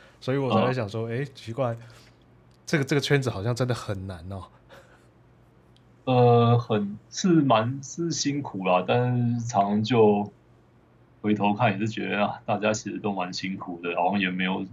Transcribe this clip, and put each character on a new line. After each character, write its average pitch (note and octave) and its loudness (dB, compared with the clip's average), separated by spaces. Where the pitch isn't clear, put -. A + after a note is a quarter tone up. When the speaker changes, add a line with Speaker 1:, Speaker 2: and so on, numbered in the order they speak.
Speaker 1:
所 C3 -4
以 - 0
我 C3 0
才 A2+ 4
会 B2+ 0
想 A2+ -4
说， A2+ -6
Speaker 2:
嗯。 A#2+ -4
Speaker 1:
哎， - -4
奇 - -14
怪， A#2+ -2
这 E3+ 0
个， C#3 2
这 D#3 0
个 C#3+ 4
圈 C#3 2
子 B2 -2
好 G2 -6
像 A#2+ -2
真 B2+ -2
的 B2 0
很 F#2+ -8
难 F2+ -12
哦。 F#2+ -10
Speaker 2:
呃， A#2+ 6
很， G#2 -2
是 E3+ 4
蛮， B2+ 2
是 E3+ -6
辛 C#3+ -2
苦 F#2+ -6
啦， F2+ 4
但 B2 0
是 A#2 -6
常 G2 0
常 G#2 0
就 G#2 4
回 G#2 0
头 G2+ 2
看 A2+ 2
也 F#2+ -4
是 A2 -2
觉 G2 -6
得 G2+ 0
啊， - -6
大 G#2 -2
家 G#2+ 0
其 G#2+ -6
实 G2 -8
都 G#2+ -4
蛮 F2+ -6
辛 F#2+ -8
苦 F2 -12
的， F2 -6
好 F2+ 0
像 G2+ 0
也 F#2+ 0
没 F#2 -4
有， F#2+ -2